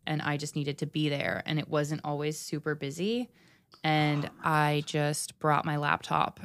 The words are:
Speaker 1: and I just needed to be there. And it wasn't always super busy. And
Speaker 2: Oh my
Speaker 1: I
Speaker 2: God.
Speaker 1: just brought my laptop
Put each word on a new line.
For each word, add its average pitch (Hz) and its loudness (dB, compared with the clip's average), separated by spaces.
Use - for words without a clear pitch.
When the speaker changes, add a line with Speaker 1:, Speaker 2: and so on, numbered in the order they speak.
Speaker 1:
and 156 -2
I 147 0
just 147 -6
needed 143 -2
to 151 -2
be 151 0
there. 139 -2
And 151 0
it - -4
wasn't 147 0
always 147 -2
super 156 -4
busy. 180 -2
And 151 4
Speaker 2:
Oh - -6
my 151 4
Speaker 1:
I 151 2
Speaker 2:
God. 151 -8
Speaker 1:
just 151 -2
brought 151 4
my 151 0
laptop - 0